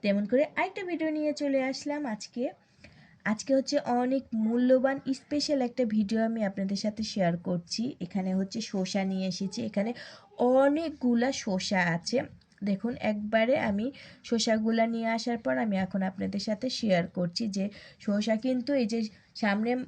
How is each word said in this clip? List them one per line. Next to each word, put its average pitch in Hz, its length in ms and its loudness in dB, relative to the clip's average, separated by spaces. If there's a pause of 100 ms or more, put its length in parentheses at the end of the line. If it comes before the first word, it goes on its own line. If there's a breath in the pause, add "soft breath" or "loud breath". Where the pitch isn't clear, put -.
তেমন 202 300 2
করে 254 120 6 (160)
আরেকটা 381 320 -2
ভিডিও 311 260 0
নিয়ে 302 240 0
চলে 277 200 2 (100)
আসলাম 294 320 -4 (100)
আজকে। 214 300 -8 (840 loud breath)
আজকে 214 320 -2
হচ্ছে 269 180 0 (260)
অনেক 262 200 0 (220)
মূল্যবান 247 520 4 (220)
স্পেশাল 294 400 -2 (100)
একটা 247 160 0 (120)
ভিডিও 214 220 2 (100)
আমি 226 200 -4
আপনাদের 196 360 -2
সাথে 214 180 -2 (100)
শেয়ার 175 220 2 (120)
করছি। 180 360 -4 (220)
এখানে 185 340 -2
হচ্ছে 190 200 -2 (120)
শসা 190 340 -2
নিয়ে 190 280 -2
এসেছি, 185 260 -6 (100)
এখানে 214 220 -2 (640 loud breath)
অনেকগুলা 277 760 2 (140)
শসা 185 360 0 (140)
আছে। 170 240 -2 (440)
দেখুন, 202 300 -2 (180)
একবারে 220 440 2 (140)
আমি 208 180 0 (420 loud breath)
শসাগুলা 226 560 2 (100)
নিয়ে 226 220 -2
আসার 233 280 -2
পর 262 100 0 (100)
আমি 208 200 0
এখন 190 160 -2 (100)
আপনাদের 190 380 -4
সাথে 214 180 -2 (120)
শেয়ার 180 260 4 (120)
করছি 180 280 -2 (120)
যে 190 80 0 (400 loud breath)
শসা 214 300 2 (100)
কিন্তু 254 280 0 (100)
এই 220 100 0
যে 233 80 0 (420 loud breath)
সামনে 214 280 2 (180)